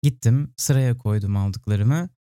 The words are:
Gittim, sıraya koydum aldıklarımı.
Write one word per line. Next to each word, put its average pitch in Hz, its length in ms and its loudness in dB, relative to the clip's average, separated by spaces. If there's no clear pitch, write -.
Gittim, 139 540 0
sıraya 131 400 0
koydum 101 400 -2
aldıklarımı. 104 720 0